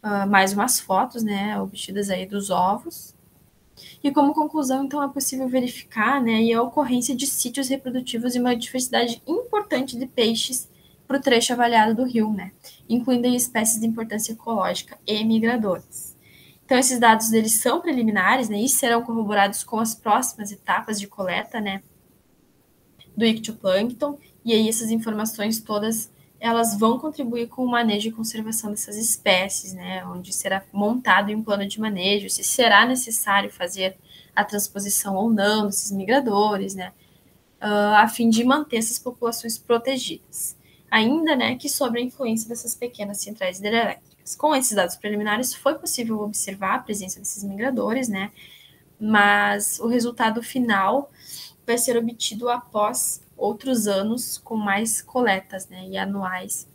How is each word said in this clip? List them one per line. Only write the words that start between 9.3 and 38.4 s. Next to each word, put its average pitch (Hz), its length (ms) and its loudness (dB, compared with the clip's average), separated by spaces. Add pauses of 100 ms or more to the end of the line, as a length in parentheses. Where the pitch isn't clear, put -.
de 254 100 -4
peixes 226 640 0 (380)
pro 269 140 0
trecho 240 320 4
avaliado 233 420 4
do 247 100 0
rio, 226 280 0
né, 185 200 -6 (360)
incluindo 240 380 2
aí 247 80 4
espécies 226 460 0
de 233 60 0
importância 226 460 -4
ecológica 196 760 -4
e 214 180 -2
migradoras. 226 920 0 (480)
Então, 262 120 4
esses 262 240 4
dados, 226 320 6
eles 220 220 4
são 269 260 0
preliminares, 226 680 2
né, 208 120 -2
e 240 80 0
serão 233 340 2
corroborados 208 640 0
com 214 140 -4
as 220 160 -2
próximas 214 580 -2
etapas 196 480 -4
de 196 60 -8
coleta, 185 540 -6
né, 196 220 -6 (1300)
do 220 80 0
ictioplâncton, 220 920 0 (260)
e 233 80 2
aí 220 160 4
essas 226 220 -2
informações 220 680 -2
todas, 220 500 -4 (280)
elas 226 400 0
vão 226 200 4
contribuir 240 500 -4
com 254 160 -6
o 247 40 0
manejo 220 400 2
e 226 40 -6
conservação 220 580 -6
dessas 208 260 -8
espécies, 196 760 0
né, 185 340 -10
onde 180 260 -10
será 196 300 -4 (100)
montado 208 600 2
um 220 100 -2
plano 202 240 -2
de 202 140 -8
manejo, 202 500 0
se - 140 -4
será 226 420 6
necessário 214 640 0
fazer 185 460 -4 (400)
a 208 80 4
transposição 202 720 -2
ou 220 140 2
não 208 360 4
desses 208 240 -4
migradores, 202 840 2
né, 185 180 -10 (680)
ah, 208 420 4
a 226 60 6
fim 233 220 2
de 226 140 4